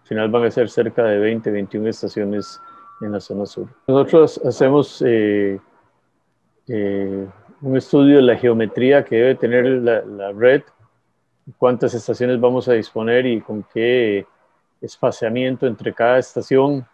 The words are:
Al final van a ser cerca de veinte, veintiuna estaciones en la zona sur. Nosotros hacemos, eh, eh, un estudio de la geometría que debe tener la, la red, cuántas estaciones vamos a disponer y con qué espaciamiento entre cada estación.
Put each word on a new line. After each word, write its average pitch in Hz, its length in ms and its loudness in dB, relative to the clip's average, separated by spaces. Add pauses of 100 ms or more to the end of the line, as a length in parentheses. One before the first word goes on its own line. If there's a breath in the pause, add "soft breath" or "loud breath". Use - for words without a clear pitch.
Al - 60 -20
final 110 220 -2
van 120 140 0
a 110 80 0
ser 117 180 0
cerca 117 360 -2
de 104 120 2
veinte, 110 320 -2
veintiuna 104 400 -4
estaciones 101 720 -8 (400 loud breath)
en 107 120 -10
la 101 60 -6
zona 101 280 -8
sur. 101 200 -12 (200)
Nosotros 139 580 4
hacemos, 139 580 0
eh, 104 560 0 (1080)
eh, 98 600 -6 (360)
un 131 120 -4
estudio 143 420 4
de 135 40 8
la 120 160 4
geometría 120 680 2
que 120 120 -4
debe 127 180 4
tener 123 320 0
la, 120 360 0
la 101 320 -10
red, 127 280 4 (960)
cuántas 123 380 0
estaciones 123 440 -4
vamos 123 280 0
a 123 60 2
disponer 117 520 -2
y 117 160 -2
con 107 320 -12
qué 113 540 0 (520)
espaciamiento 127 840 -4
entre 107 300 -6
cada 123 240 2
estación. 135 760 -2